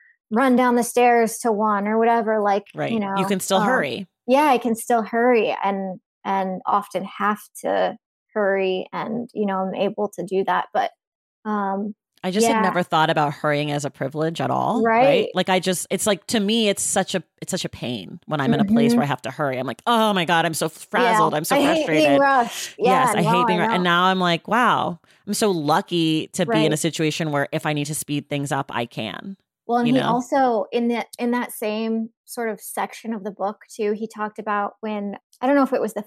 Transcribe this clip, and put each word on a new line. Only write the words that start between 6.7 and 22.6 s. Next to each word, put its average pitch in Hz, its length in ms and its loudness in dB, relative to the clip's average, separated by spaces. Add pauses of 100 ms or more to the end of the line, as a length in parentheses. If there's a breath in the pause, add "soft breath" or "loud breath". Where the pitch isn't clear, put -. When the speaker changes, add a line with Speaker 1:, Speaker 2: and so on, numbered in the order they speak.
Speaker 1:
have 208 340 -4 (220)
to 190 360 -2 (380)
hurry 190 580 0
and, 226 400 -8
you 208 140 -2
know, 190 100 -2
I'm 190 160 -4
able 202 360 -2
to 175 140 -10
do 190 200 -2
that. 180 320 -2
But, - 160 -2 (540)
um, 208 500 -4 (280)
Speaker 2:
I 185 80 -4
just 220 160 2
Speaker 1:
yeah. 233 80 2
Speaker 2:
had 220 80 2
never 180 180 0
thought 160 300 2
about 147 220 0
hurrying 147 360 -2
as 143 160 -4
a 139 60 -8
privilege 156 500 -4
at 131 80 -2
all, 131 320 0
right? 226 240 4
Speaker 1:
Right. 202 300 4
Speaker 2:
Like, 185 120 0
I 185 120 2
just, 180 320 -2
it's 190 160 -2
like, 202 200 0
to 226 120 0
me, 214 300 2
it's 196 120 0
such - 320 -2
a, 185 80 -2 (180)
it's - 120 -12
such 185 140 -4
a 160 40 -8
pain 117 560 -10
when 147 160 -4
I'm 131 100 2
in 135 80 2
a 202 60 2
place 233 280 4
Speaker 1:
Mm-hmm. 240 40 2
Speaker 2:
where 240 60 4
I 143 40 0
have 139 160 -4
to 117 80 -8
hurry. 131 280 -4
I'm 131 80 -4
like, 120 180 -10
"Oh 220 260 4
my 185 140 0
God, 165 180 4
I'm 165 120 -2
so - 120 0
frazzled. - 680 0
Speaker 1:
Yeah. 151 40 0
Speaker 2:
I'm 151 60 -2
so - 120 0
Speaker 1:
I 285 40 4
hate 285 60 4 (100)
Speaker 2:
frustrated." 311 320 2
Speaker 1:
being 285 120 4
rushed. 269 600 2